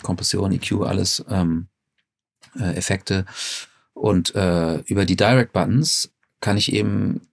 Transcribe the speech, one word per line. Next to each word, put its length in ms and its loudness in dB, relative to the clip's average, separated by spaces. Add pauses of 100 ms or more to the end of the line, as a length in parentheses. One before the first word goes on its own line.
Kompression, 500 -2
E 60 2
Q, 240 -2
alles, 480 0
ähm, 380 0 (880)
äh, 160 -2
Effekte. 540 -2 (680)
Und, 400 0
äh, 460 0
über 260 0
die 100 2
Direct 380 4
Buttons 580 0 (280)
kann 180 0
ich 160 -2
eben 600 -2